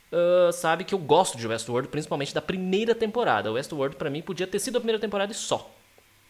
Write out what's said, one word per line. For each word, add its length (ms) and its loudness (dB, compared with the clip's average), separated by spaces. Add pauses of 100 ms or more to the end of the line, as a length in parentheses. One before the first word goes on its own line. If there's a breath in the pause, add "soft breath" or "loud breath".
(120)
ah, 400 6
sabe 320 0
que 100 -2
eu 40 0
gosto 380 4
de 100 -6
Westworld, 420 -2
principalmente 460 -4
da 80 -2
primeira 520 0
temporada. 580 0
Westworld, 440 -2
pra 140 -4
mim, 120 -6
podia 240 -4
ter 120 -4
sido 180 -4
a 40 2
primeira 180 0
temporada 340 -4
e 20 -10
só. 400 -4 (540)